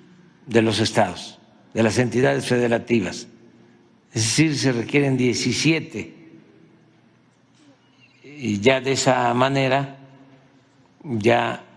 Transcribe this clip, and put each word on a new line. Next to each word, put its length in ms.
de 160
los 180
estados, 600
de 100
las 140
entidades 500
federativas. 800
Es 100
decir, 340
se 140
requieren 460
diecisiete. 1000
Y 360
ya 220
de 120
esa 400
manera 640
ya 600